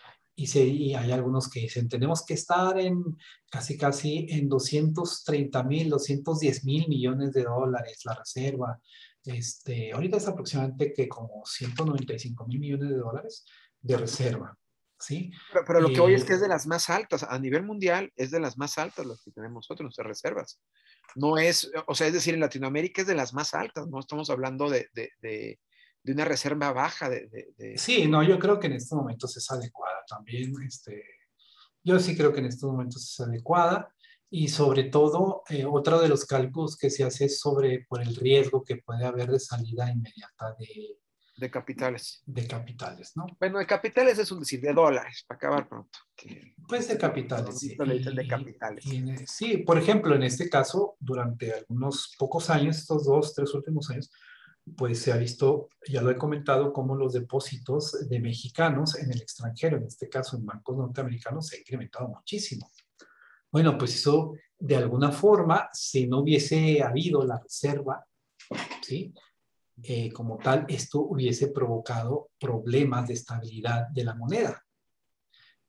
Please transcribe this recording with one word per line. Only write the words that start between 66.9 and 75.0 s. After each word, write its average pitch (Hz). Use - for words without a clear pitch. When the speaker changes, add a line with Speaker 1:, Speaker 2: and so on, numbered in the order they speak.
Speaker 1:
la 120
reserva, 139
¿sí? 139
Eh, 117
como 113
tal, 135
esto 143
hubiese 131
provocado 120
problemas 123
de 120
estabilidad 117
de 131
la 117
moneda. 160